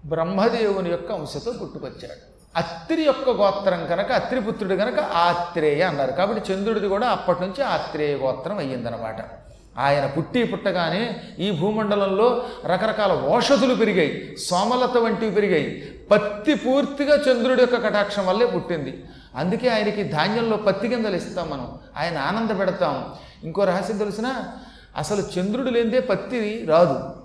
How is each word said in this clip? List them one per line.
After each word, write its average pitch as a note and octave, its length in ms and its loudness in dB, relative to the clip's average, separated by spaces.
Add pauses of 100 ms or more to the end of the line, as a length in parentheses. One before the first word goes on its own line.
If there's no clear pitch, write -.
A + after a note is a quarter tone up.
బ్రహ్మదేవుని F#3+ 840 0
యొక్క E3+ 220 -4
అంశతో D#3 400 -8
పుట్టుకొచ్చాడు. - 800 -12 (240)
అత్రి - 460 -2
యొక్క C4 280 2
గోత్రం G3 560 2
కనుక, F3 260 0
అత్రిపుత్రుడు G#3 600 0
కనుక A3+ 260 0
ఆత్రేయ E3+ 800 2
అన్నారు. C#3 300 0
కాబట్టి G3+ 400 -2
చంద్రుడిది G3+ 360 -2
కూడా G#3 180 0
అప్పటి F3+ 340 0
నుంచి F#3+ 220 -4
ఆత్రేయ D3+ 540 -2
గోత్రం C3+ 420 -2
అయ్యిందనమాట. A#2 580 -6 (640)
ఆయన C#3 280 2
పుట్టి E3+ 380 0
పుట్టగానే F3+ 760 -2 (180)
ఈ F#3+ 120 0
భూమండలంలో G3+ 960 2 (200)
రకరకాల G#3 480 2
ఓషధులు A3 600 4
పెరిగాయి, F#3 640 2
సోమలత B3 600 0
వంటివి A3 340 2
పెరిగాయి. F#3 600 0 (200)
పత్తి G#3+ 420 2
పూర్తిగా C#4 640 2
చంద్రుడి B3+ 440 4
యొక్క A#3+ 240 4
కటాక్షం G3+ 420 0
వల్లే G#3+ 200 4
పుట్టింది. E3 580 -4 (300)
అందుకే F#3 340 0
ఆయనకి G#3 340 0
ధాన్యంలో G#3 540 0
పత్తి G#3 320 0
గింజలు A3 280 -2
ఇస్తాం E3 340 -6
మనం, B2+ 280 -10 (180)
ఆయన D#3+ 220 -4
ఆనంద G3+ 400 -2
పెడతాం. F3+ 460 0 (400)
ఇంకో F#3+ 200 0
రహస్యం F#3+ 320 0
తెలిసినా, G#3+ 480 -4 (520)
అసలు F#3+ 260 -2 (160)
చంద్రుడు A#3+ 320 0
లేనిదే A#3 300 2
పత్తి A3 680 -2
రాదు. E3 420 4 (140)